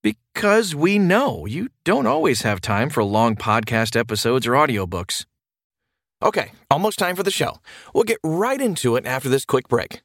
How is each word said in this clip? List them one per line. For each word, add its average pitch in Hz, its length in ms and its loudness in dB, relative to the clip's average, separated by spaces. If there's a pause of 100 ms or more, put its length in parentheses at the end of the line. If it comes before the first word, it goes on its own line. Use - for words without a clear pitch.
Because 202 760 0
we 190 240 2
know 185 440 2
you 139 260 -8 (120)
don't 233 240 0
always 143 360 2
have 101 180 -2
time 110 280 0
for 120 140 0
long 107 320 2
podcast 113 600 0
episodes 117 500 0
or 117 60 0
audiobooks. 98 760 -2 (960)
Okay, 180 300 0 (180)
almost 190 300 0
time 180 160 -2
for 190 80 -4
the 190 80 0
show. - 260 -4 (340)
We'll - 120 2
get - 180 -2
right 202 380 -2
into 165 340 0
it 127 120 -2
after 131 220 -4
this 131 160 0
quick 127 220 -2
break. - 380 -4